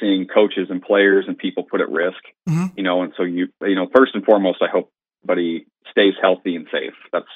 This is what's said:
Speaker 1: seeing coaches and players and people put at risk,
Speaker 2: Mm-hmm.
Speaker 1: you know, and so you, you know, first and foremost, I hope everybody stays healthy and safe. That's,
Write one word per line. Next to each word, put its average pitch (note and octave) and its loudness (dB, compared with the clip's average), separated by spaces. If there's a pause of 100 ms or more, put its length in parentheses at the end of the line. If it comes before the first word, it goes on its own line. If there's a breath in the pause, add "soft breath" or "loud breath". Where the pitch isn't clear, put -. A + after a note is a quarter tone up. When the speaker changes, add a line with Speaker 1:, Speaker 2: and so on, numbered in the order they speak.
Speaker 1:
seeing F#2+ 0
coaches G2+ 2
and F2+ -6
players G2+ 4
and - -8
people - -6
put - -2
at - -2
risk, F2 -4 (260)
Speaker 2:
Mm-hmm. E3+ 0 (100)
Speaker 1:
you G2 -4
know, F2+ 0
and D#2+ -6
so F#2 -2
you, F2+ -2 (120)
you G2 0
know, F#2 -2
first B2+ 2
and G2+ -6
foremost, G2 2
I F2 0
hope F2+ -4 (340)
everybody F2 -4 (240)
stays G2 2
healthy F#2 2
and E2 -12
safe. C#2+ -6 (180)
That's, E2+ -4